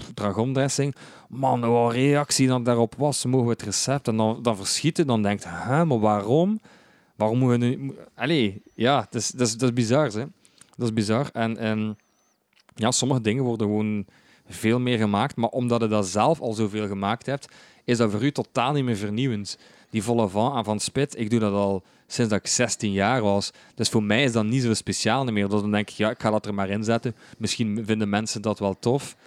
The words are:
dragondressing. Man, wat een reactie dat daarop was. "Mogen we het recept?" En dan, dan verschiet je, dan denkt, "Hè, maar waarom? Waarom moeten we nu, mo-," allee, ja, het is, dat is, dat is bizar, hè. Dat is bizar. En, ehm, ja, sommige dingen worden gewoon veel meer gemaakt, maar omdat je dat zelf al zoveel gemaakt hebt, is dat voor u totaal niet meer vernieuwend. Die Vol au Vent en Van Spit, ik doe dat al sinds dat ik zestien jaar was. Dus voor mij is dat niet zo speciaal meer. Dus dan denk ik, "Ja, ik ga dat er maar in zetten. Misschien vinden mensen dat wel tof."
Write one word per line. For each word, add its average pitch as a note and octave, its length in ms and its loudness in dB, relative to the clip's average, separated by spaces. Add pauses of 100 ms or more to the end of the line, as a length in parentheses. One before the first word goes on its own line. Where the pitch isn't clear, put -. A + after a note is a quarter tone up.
(140)
dragondressing. C3 800 -2 (340)
Man, C3 300 -2
wat A#2 300 4
een A#2 80 -2
reactie C#3+ 500 2
dat B2+ 180 2
daarop A#2 320 2
was. C#3 280 -2
"Mogen B2+ 200 4
we A#2 80 2
het - 80 -4
recept?" C3 460 -2
En A2 100 0
dan, A2 240 0
dan A2+ 160 0
verschiet C#3 400 -2
je, E3+ 80 2
dan A#2 160 2
denkt, G2+ 260 -2
"Hè, A#2+ 380 0
maar C3 140 2
waarom? A2+ 600 2 (560)
Waarom A2 220 0
moeten B2 220 4
we A#2+ 60 2
nu, C3 120 0
mo-," C3+ 160 -10 (220)
allee, A#2 460 0 (120)
ja, B2+ 280 2
het - 140 -12
is, A2 140 -2
dat B2+ 180 0
is, G#2+ 100 -2
dat B2+ 120 0
is A#2 60 0
bizar, B2+ 300 2
hè. A2 180 -4 (520)
Dat A#2+ 120 -2
is A2 60 0
bizar. A2 400 0
En, A2+ 240 -2
ehm, G#2+ 340 -2 (840)
ja, A#2 160 0
sommige B2+ 300 0
dingen A2+ 220 0
worden A2+ 240 -2
gewoon G#2+ 380 -2 (420)
veel A2+ 320 0
meer B2 180 0
gemaakt, G#2+ 380 0
maar A2+ 140 0
omdat A#2+ 320 0
je A2+ 60 2
dat G#2 200 0
zelf A2+ 340 2
al A2+ 120 -4
zoveel G#2+ 340 -2
gemaakt G2 380 -4
hebt, C#3 220 -6 (360)
is A#2+ 140 2
dat A2 140 2
voor G#2 120 -2
u C#3+ 80 2
totaal B2+ 420 -2
niet C#3+ 100 0
meer A#2+ 120 0
vernieuwend. G#2 640 -4 (320)
Die A2 140 -2
Vol A#2 160 2
au G#2+ 100 2
Vent A2+ 260 0
en A#2 80 -2
Van G#2 160 -2
Spit, - 400 -4
ik A2 100 -4
doe A#2 100 2
dat G#2 140 0
al G2 300 0 (240)
sinds A#2 240 -2
dat G2+ 80 2
ik - 80 -6
zestien A2 440 0
jaar G#2 300 2
was. G2+ 300 0 (240)
Dus A2 140 -2
voor A2 140 2
mij G#2+ 200 2
is B2+ 80 2
dat A2+ 140 0
niet B2+ 180 0
zo A#2 100 2
speciaal A2+ 520 0
meer. G#2 240 0
Dus G#2 120 2
dan G#2 100 -2
denk G#2 180 0
ik, - 60 -18
"Ja, G#2+ 140 0
ik - 120 -6
ga A2 100 2
dat G#2+ 140 0
er G#2 80 -6
maar G2 160 -2
in G#2+ 140 -4
zetten. A2+ 320 -2 (220)
Misschien A2 480 -2
vinden G#2+ 240 0
mensen G#2+ 320 -2
dat G#2 180 -2
wel G2 200 -2
tof." B2 360 -2 (120)